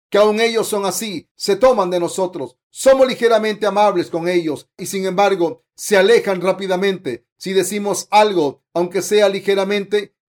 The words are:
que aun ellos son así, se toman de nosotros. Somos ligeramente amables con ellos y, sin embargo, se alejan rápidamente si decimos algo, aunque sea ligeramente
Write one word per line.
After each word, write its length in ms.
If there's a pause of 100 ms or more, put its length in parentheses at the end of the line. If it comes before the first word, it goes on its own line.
que 80
aun 220
ellos 280
son 200
así, 480
se 200
toman 360
de 80
nosotros. 580 (140)
Somos 360
ligeramente 600
amables 420
con 180
ellos 480
y, 120
sin 180
embargo, 580 (120)
se 220
alejan 440
rápidamente 880 (100)
si 160
decimos 560
algo, 540 (100)
aunque 300
sea 260
ligeramente 840 (140)